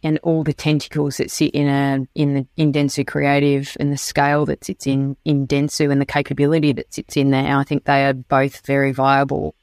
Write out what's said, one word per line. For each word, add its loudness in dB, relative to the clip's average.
and 0
all 0
the 0
tentacles -2
that -2
sit 0
in 0
a, 0
in 0
the, -2
in 2
Dentsu 0
Creative, 0
and 0
the -4
scale 0
that -6
sits -8
in, -2
in 0
Dentsu 0
and 2
the 0
capability 0
that -8
sits -6
in 2
there. 2
I 0
think -4
they 2
are 0
both -2
very 0
viable 0